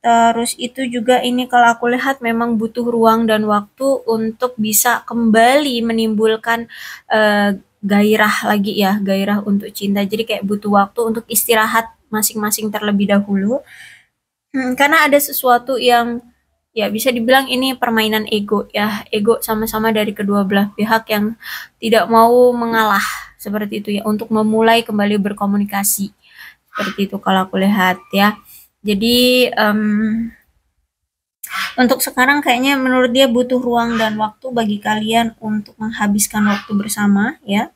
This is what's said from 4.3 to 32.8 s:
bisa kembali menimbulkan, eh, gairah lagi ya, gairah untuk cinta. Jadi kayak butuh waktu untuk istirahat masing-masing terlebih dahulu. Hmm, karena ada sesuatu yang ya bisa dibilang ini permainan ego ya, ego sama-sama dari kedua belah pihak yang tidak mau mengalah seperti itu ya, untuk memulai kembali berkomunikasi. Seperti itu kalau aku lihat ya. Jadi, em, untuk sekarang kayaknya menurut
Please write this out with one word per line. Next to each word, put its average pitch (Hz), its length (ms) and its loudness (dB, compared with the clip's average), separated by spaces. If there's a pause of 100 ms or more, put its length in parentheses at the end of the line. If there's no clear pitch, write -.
bisa 220 480 0
kembali 233 720 4
menimbulkan, 226 880 0 (400)
eh, 208 480 2 (240)
gairah 214 680 2
lagi 208 320 -2
ya, 202 220 0
gairah 196 420 0
untuk 202 300 -2
cinta. 202 320 -2
Jadi 220 240 -4
kayak 202 160 -6
butuh 202 260 -4
waktu 196 380 0
untuk 226 180 -4
istirahat 226 600 0 (240)
masing-masing 214 560 -4
terlebih 208 420 -2
dahulu. 202 540 0 (880)
Hmm, 254 240 -4
karena 302 320 2
ada 277 80 4
sesuatu 254 640 0
yang 240 400 2 (540)
ya 208 160 -2
bisa 220 240 -2
dibilang 254 320 2
ini 262 320 -2
permainan 220 480 0
ego 208 480 -2
ya, 208 400 -4
ego 214 240 0
sama-sama 220 560 -2
dari 214 160 0
kedua 202 320 -2
belah 202 320 0
pihak 220 320 -2
yang 214 320 -4 (400)
tidak 220 320 2
mau 240 400 6
mengalah 226 560 0 (320)
seperti 208 400 -6
itu 208 160 -6
ya, 202 80 -4
untuk 214 320 -2
memulai 220 480 4
kembali 208 400 0
berkomunikasi. 202 880 -2 (560)
Seperti 202 400 -6
itu 196 160 -12
kalau 190 240 0
aku 190 160 -4
lihat 185 480 0
ya. 202 240 0 (480)
Jadi, 240 720 2
em, 214 800 -2 (1400)
untuk 254 240 2
sekarang 269 400 0
kayaknya 262 320 0
menurut 254 400 0